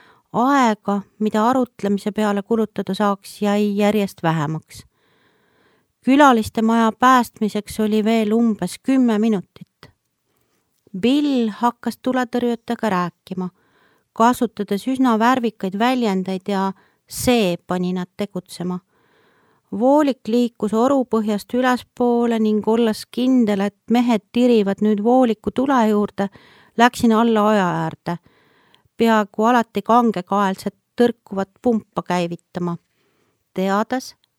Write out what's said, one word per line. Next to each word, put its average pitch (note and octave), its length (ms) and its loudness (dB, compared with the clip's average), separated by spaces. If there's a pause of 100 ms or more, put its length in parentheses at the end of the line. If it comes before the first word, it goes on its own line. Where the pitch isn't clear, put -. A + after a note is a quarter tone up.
(340)
aega, A#3 680 0 (180)
mida G#3+ 300 0
arutlemise G#3 640 -2
peale G3+ 300 -2
kulutada G#3+ 520 -4
saaks, G3+ 480 -4
jäi G#3 360 0
järjest G#3 460 0
vähemaks. D#3+ 600 -4 (1200)
Külaliste B3+ 560 4
maja A3+ 380 2
päästmiseks A3 800 0
oli G#3+ 240 0
veel A3 280 0
umbes A3 520 0
kümme B3 360 2
minutit. G#3+ 480 -4 (1300)
Bill C4 480 2
hakkas A#3 480 -4
tuletõrjujatega A#3+ 920 -4
rääkima, F3+ 600 -6 (640)
kasutades A3+ 720 -2
üsna B3+ 320 0
värvikaid A3+ 600 -2
väljendeid G3 680 -2
ja G3 240 -2 (360)
see G#3 500 0 (100)
pani F3+ 260 -4
nad F3+ 140 -6 (100)
tegutsema. F3+ 600 -8 (1000)
Voolik C#4 480 2
liikus A3+ 460 -2
orupõhjast A3+ 800 -2
ülespoole A#3+ 840 0
ning G#3+ 280 0
olles A3+ 440 0
kindel, A#3+ 480 2
et G3+ 180 -4 (120)
mehed A#3 420 2
tirivad A3+ 520 2
nüüd G#3 200 0
vooliku A#3+ 480 2
tule B3+ 380 0
juurde, G#3 400 -2 (480)
läksin A#3 360 2
alla A3 300 2
oja G#3 240 2 (160)
äärde, E3 340 -8 (800)
peaaegu A3 460 0
alati A3+ 380 0
kangekaelselt G3+ 920 0 (260)
tõrkuvat G3 480 -2 (120)
pumpa A3 420 -2
käivitama, F3 720 -6 (760)
teades, G3+ 600 -4 (240)